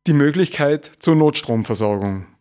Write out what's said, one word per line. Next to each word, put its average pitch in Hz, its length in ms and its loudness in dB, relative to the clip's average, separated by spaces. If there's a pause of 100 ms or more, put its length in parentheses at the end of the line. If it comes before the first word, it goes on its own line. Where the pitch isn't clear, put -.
die 170 60 2
Möglichkeit 151 840 0
zur 165 160 2
Notstromversorgung. 104 1120 -2 (160)